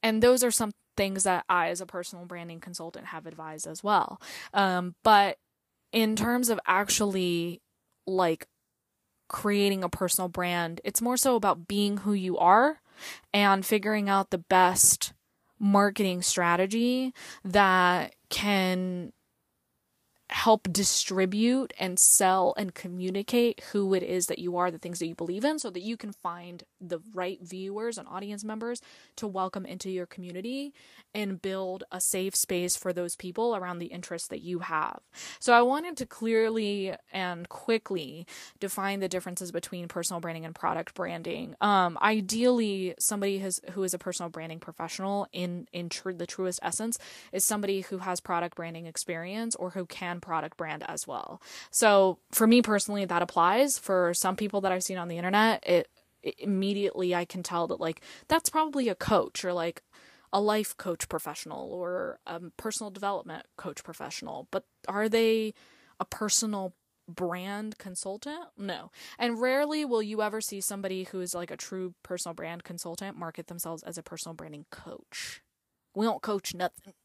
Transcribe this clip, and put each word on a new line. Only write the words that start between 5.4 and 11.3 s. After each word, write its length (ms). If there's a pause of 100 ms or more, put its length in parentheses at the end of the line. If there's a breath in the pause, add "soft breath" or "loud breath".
in 240
terms 340
of 160
actually, 960 (460)
like, 400 (800)
creating 560
a 60
personal 380
brand, 560
it's 180
more 160
so 180